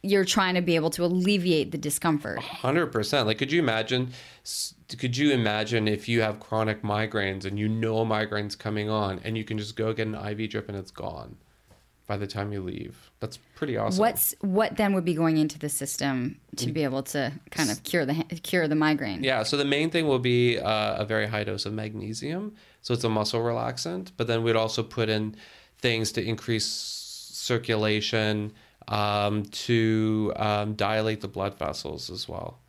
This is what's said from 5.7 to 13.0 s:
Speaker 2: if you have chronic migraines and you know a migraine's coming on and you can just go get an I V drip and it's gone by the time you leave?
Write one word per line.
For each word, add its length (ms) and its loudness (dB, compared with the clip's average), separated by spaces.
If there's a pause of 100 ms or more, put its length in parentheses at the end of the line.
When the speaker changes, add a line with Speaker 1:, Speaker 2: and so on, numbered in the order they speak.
Speaker 2:
if 200 -2
you 140 4
have 180 0
chronic 440 -2
migraines 640 -2
and 140 -4
you 80 0
know 320 0
a 60 2
migraine's 500 -2
coming 340 -4
on 340 -2
and 140 -4
you 60 -4
can 140 -4
just 180 -8
go 180 0
get 140 -2
an 80 -4
I 200 -6
V 120 -4
drip 220 -6
and 80 -6
it's 140 -10
gone 440 -10 (720)
by 80 -4
the 120 -4
time 260 -6
you 80 -4
leave? 580 -10